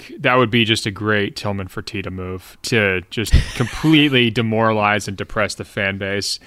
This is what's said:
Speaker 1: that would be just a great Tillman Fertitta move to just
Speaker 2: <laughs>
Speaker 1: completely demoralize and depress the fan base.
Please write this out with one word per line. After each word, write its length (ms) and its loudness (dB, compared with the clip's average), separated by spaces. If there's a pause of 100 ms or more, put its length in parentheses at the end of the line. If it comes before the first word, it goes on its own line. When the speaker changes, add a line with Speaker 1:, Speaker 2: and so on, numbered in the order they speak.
(200)
Speaker 1:
that 160 2
would 160 2
be 120 4
just 220 0
a 60 -4
great 440 -2
Tillman 320 -6
Fertitta 440 -10
move 520 -10
to 460 2
just 240 -4
Speaker 2:
<laughs> 220 4
Speaker 1:
completely 760 4
demoralize 800 2
and 100 -6
depress 380 -4
the 100 -10
fan 320 -4
base. 500 -4